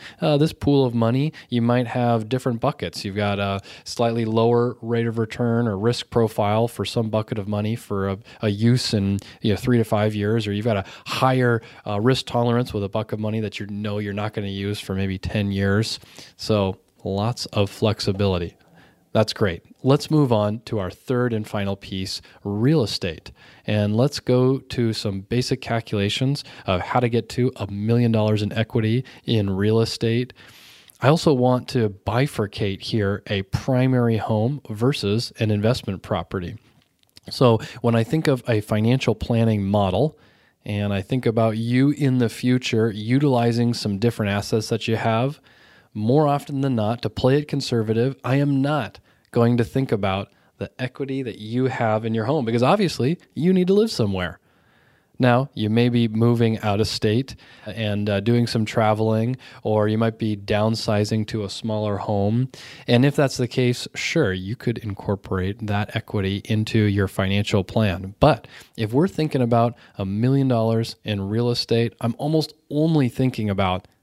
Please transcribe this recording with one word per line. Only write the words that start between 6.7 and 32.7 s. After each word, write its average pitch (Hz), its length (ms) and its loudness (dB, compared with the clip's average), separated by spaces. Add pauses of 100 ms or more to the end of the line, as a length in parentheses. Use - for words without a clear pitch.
some 110 260 -2
bucket 107 280 -2
of 98 80 -6
money 107 300 -2
for 98 320 -4
a, 98 100 -4 (220)
a 113 80 0
use 117 460 2
in, 98 240 2 (240)
you 110 80 2
know, 98 60 2
three 123 200 2
to 113 80 4
five 107 300 0
years, 104 320 0
or 104 60 -2
you've 104 120 -4
got 113 140 2
a 95 60 -4 (220)
higher, 127 540 2 (260)
uh, 104 140 -4
risk 123 240 2
tolerance 120 480 0
with 101 120 -4
a 98 40 -6
bucket 107 260 -4
of 107 60 -8
money 107 200 -2
that 104 200 -8
you 101 60 -8
know 104 320 -6
you're 101 160 -4
not 104 180 -4
gonna 101 140 -6
use 104 340 -4
for - 140 -6
maybe 95 240 -2
ten 101 340 -2
years. 98 460 0 (400)
So 98 400 0 (260)
lots 104 420 -4
of 101 220 -2
flexibility. 95 880 -2 (560)
That's 110 220 2
great. 87 280 -2 (200)
Let's 139 280 2
move 147 220 4
on 107 280 0
to - 180 -6
our 92 120 -4
third 123 440 -2
and 107 120 -4
final 98 300 -4
piece, - 460 -8 (220)
real 120 380 2
estate. - 480 -6 (360)
And 104 280 2
let's 123 260 0
go 127 380 2
to 113 360 -2
some 98 260 -6
basic 123 400 -2
calculations 113 840 -2 (200)
of 92 160 0
how - 200 0
to 120 100 0
get 113 200 0
to 123 260 -2
a 98 140 -8
million 113 400 2
dollars 107 300 2
in 101 140 -4
equity 113 500 0 (220)
in 107 240 0
real 107 320 2
estate. 117 500 -2 (720)
I - 60 6
also 160 260 4
want 127 360 2
to 110 200 0
bifurcate 104 880 -4